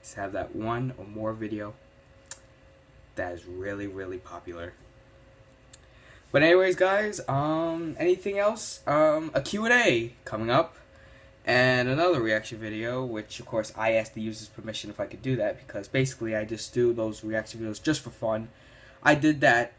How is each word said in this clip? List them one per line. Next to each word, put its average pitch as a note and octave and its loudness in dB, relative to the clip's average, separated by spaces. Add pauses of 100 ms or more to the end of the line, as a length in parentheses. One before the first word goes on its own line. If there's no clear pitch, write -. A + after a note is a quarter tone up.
is - -14
to G#2+ -10
have G2 -6
that F#2 -6
one A#2+ -2
or G2 -14
more A2 -6
video G#2+ -6 (1400)
that F2+ -6
is F2 -12
really, G2 -8
really F#2+ -10
popular. F2 -12 (1600)
But C#3+ 6
anyways, F#3 6
guys, G3 2
um, D#3+ -2
anything F3+ 0
else? G#3+ -2
Um, D#3 2
a C#3+ 2
Q G3+ -4
and A3+ 4
A C3+ 2 (140)
coming A2 -4
up, D3 2 (720)
and B2 4
another D3+ 4
reaction A2 0
video, A2+ -6
which, A2 -8
of A#2+ -16
course, G#2+ -4
I A2+ 2
asked A2 0
the A2 -8
user's A2 -6
permission G#2+ -10
if G2+ -12
I G2+ -2
could - -14
do C3 0
that, G#2 -2
because G2+ -8
basically C3 0
I G#2+ 0
just A2 -8
do A#2+ 4
those A2 -2
reaction A2 -4
videos G#2+ -6
just D#3 0
for - -10
fun. A2+ -2 (520)
I D3+ 6
did D3 2
that A#2+ 4